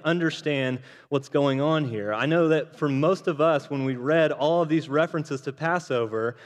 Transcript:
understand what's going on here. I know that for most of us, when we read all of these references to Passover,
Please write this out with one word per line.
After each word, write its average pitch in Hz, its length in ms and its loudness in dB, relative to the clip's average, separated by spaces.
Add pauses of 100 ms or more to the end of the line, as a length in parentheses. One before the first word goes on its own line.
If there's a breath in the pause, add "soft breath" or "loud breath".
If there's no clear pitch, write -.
understand 151 800 0 (260 loud breath)
what's 139 220 -4
going 139 320 2
on 156 220 2
here. 107 300 -4
I 117 140 0
know 165 220 4
that 156 260 0
for 147 140 -2
most 151 360 0
of 151 160 -2
us, 156 300 2
when 139 120 -2
we 131 120 -2
read 151 360 2
all 151 300 0
of 165 80 0
these 160 180 0
references 151 540 -2
to 139 100 -8
Passover, 123 840 -2 (100)